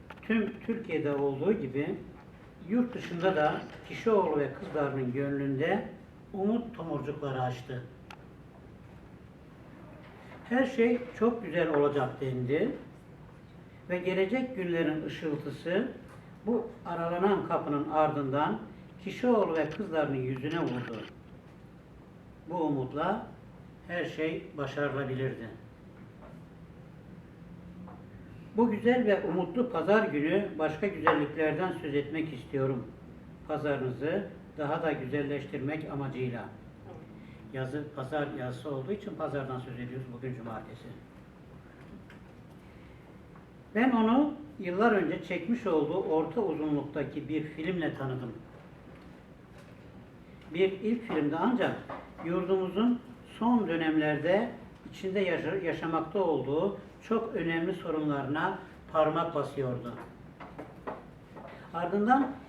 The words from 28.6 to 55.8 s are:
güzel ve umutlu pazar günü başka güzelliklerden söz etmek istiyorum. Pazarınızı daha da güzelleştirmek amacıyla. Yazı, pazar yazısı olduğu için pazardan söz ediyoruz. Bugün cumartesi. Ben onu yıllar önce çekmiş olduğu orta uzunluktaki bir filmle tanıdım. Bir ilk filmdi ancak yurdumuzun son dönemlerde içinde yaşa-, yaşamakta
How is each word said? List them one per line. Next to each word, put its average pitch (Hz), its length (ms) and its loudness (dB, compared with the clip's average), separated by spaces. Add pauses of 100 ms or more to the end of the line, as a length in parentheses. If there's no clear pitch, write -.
güzel 240 340 6
ve 196 180 6
umutlu 180 460 2
pazar 190 380 6
günü 160 400 2 (120)
başka 156 280 0
güzelliklerden 151 840 2 (100)
söz 143 140 -2
etmek 147 380 -2
istiyorum. 135 540 -2 (600)
Pazarınızı 139 800 0 (300)
daha 151 260 0
da 156 80 2
güzelleştirmek 143 1000 -2
amacıyla. 127 540 -4 (1080)
Yazı, 135 300 -4 (120)
pazar 143 320 -2 (120)
yazısı 127 360 -4
olduğu 131 160 -4
için 202 240 -6
pazardan 135 440 -2
söz 123 200 -8
ediyoruz. 127 340 -6
Bugün 123 220 -6
cumartesi. 110 520 -10 (3000)
Ben 247 160 6
onu 240 420 6 (260)
yıllar 196 320 4
önce 185 320 2
çekmiş 190 440 -2
olduğu 165 360 4
orta 160 380 2
uzunluktaki 147 880 -2
bir 156 140 0
filmle 160 520 -2
tanıdım. 127 360 -4 (2250)
Bir 190 180 4
ilk 220 360 -2
filmdi 151 320 2
ancak 185 360 2 (500)
yurdumuzun 185 760 2 (400)
son 226 280 6
dönemlerde 160 840 4 (420)
içinde 190 280 -2
yaşa-, 170 360 2
yaşamakta 165 680 0